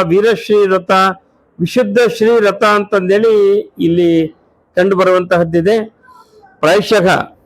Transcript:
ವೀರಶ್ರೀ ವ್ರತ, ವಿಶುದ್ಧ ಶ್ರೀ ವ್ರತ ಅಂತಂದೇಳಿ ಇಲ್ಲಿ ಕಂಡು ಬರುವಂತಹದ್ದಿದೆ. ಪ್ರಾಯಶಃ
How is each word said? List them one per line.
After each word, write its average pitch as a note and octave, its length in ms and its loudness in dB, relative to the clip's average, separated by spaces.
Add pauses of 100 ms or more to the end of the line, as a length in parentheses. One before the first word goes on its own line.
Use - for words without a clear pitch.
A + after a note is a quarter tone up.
ವೀರಶ್ರೀ G#3 640 0
ವ್ರತ, F#3+ 240 -2 (680)
ವಿಶುದ್ಧ G3+ 380 -2 (200)
ಶ್ರೀ A3 120 0
ವ್ರತ G#3 340 0
ಅಂತಂದೇಳಿ G#3 960 0 (200)
ಇಲ್ಲಿ E3+ 480 0 (480)
ಕಂಡು F#3+ 200 0
ಬರುವಂತಹದ್ದಿದೆ. F3+ 880 0 (760)
ಪ್ರಾಯಶಃ F#3 680 0 (180)